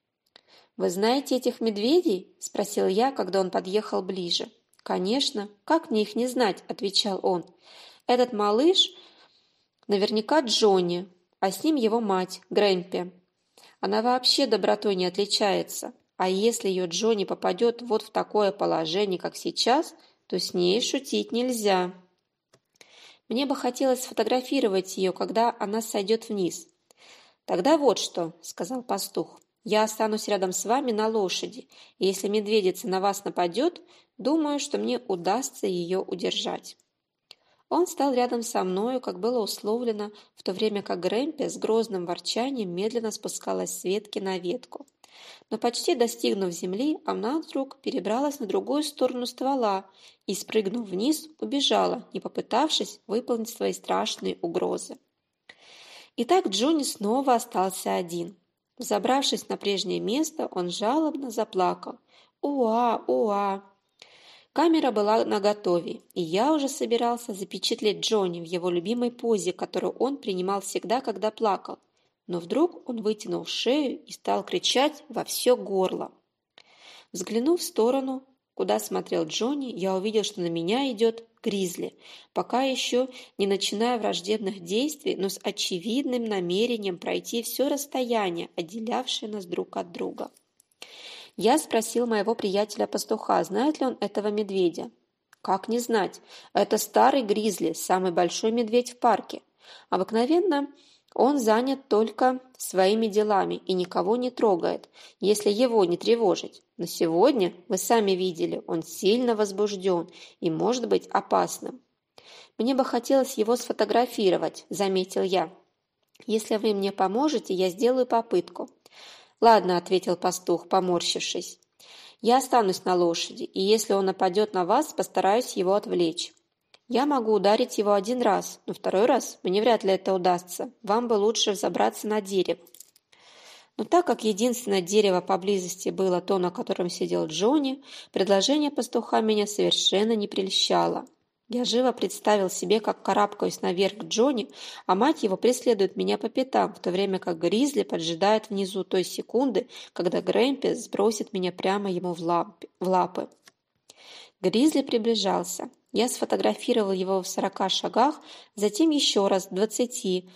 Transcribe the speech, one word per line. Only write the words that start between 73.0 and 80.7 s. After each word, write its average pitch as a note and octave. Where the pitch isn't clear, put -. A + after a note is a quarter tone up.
вытянул F#3
шею C4+
и -
стал G3
кричать C4+
во A3+
все -
горло. F#3+
Взглянув A#3
в -
сторону, C4
куда G#3
смотрел F3+
Джонни, B3+
я F#3+
увидел, G#3
что -
на E3+
меня G3+